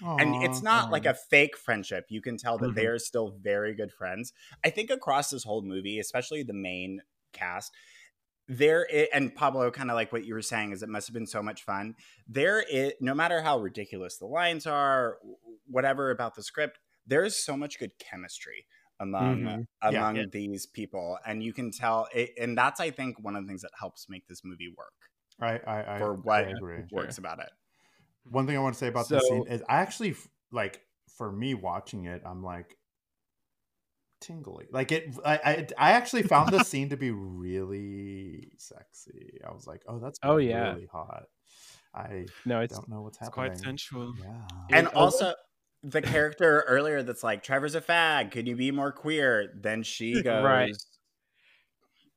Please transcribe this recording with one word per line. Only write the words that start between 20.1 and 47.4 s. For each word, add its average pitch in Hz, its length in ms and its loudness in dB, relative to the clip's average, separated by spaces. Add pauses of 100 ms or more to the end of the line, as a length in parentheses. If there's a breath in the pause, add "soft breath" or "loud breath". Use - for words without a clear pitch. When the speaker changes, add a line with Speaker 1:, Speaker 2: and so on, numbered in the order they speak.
Speaker 4:
Yeah. 104 140 -2
Speaker 1:
these 101 360 -8
people. 92 600 -8
And 110 160 -6
you 113 100 -6
can 120 200 -8
tell, 113 420 0
it, 120 160 0 (100)
and 120 160 -2
that's, 123 220 4
I 165 120 -2
think, 127 280 -6
one 107 160 -8
of 101 80 -6
the 98 60 -12
things 95 140 -10
that 92 140 -16
helps - 320 -12
make 92 200 -16
this 90 160 -18
movie 87 320 -12
work - 160 -18 (480)
Speaker 2:
I, 117 180 0 (100)
I, 107 280 -4
I, - 20 -4
Speaker 1:
for 104 160 -2
what 104 300 2
Speaker 2:
I 95 60 -6
agree. 87 320 -8 (100)
Speaker 1:
works 87 240 -4
Speaker 3:
Sure. 92 60 -14
Speaker 1:
about 82 180 -8
it. - 100 -14 (800)
Speaker 2:
One 131 160 0
thing 143 100 0
I 135 40 0
wanna 131 160 0
say 131 100 -2
about 120 220 0
this 143 120 4
Speaker 3:
So 127 140 6
Speaker 2:
scene 123 140 0
is 120 200 -4
I 135 120 6
actually, 196 300 -2
f-, - 180 -10 (240)
like, 107 300 -4 (340)
for 107 160 -6
me 123 220 -2
watching 92 500 -6
it, 87 200 -8
I'm, 90 200 -10
like, 87 320 -10 (1400)
tingly. 151 500 -14
Like, 131 220 0
it, 160 220 -2 (100)
I, 151 100 4 (100)
I, 151 220 2 (120)
I 151 140 8
actually 240 300 4
found 156 280 8
Speaker 3:
<laughs> - 20 4
Speaker 2:
this 185 160 6
scene 139 220 -2
to 139 60 -4
be 131 140 -2
really 98 1500 -6
sexy. - 880 -20
I - 60 -10
was - 140 -18
like, 80 220 -16
"Oh, 117 100 -8
that's 127 240 -10
Speaker 3:
Oh, 147 140 6
yeah. 117 380 4
Speaker 2:
really 85 160 -10
hot." - 340 -10 (680 soft breath)
I 92 320 -8 (200)
Speaker 3:
No, 120 140 2
it's 117 140 -2
Speaker 2:
don't - 140 -12
know 107 140 -10
what's 107 180 -16
Speaker 4:
It's 113 80 -12
quite 131 220 -4
Speaker 2:
happening. - 140 -8
Speaker 4:
sensual. 127 540 -8
Speaker 2:
Yeah. 107 280 -14 (240)
Speaker 1:
And 165 160 8
Speaker 3:
It - 80 -2
Speaker 1:
also, 175 400 6 (480)
the 147 200 0
character 151 640 6
earlier 143 340 4
that's 120 220 -6
like, 107 180 0